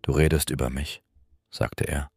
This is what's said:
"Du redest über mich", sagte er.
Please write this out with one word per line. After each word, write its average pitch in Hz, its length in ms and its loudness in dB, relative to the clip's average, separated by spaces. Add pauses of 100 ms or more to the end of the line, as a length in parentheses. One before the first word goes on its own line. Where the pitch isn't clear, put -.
"Du 71 100 0
redest 78 380 4
über 65 200 -2
mich", 69 320 -8 (480)
sagte - 340 -4
er. 71 320 -4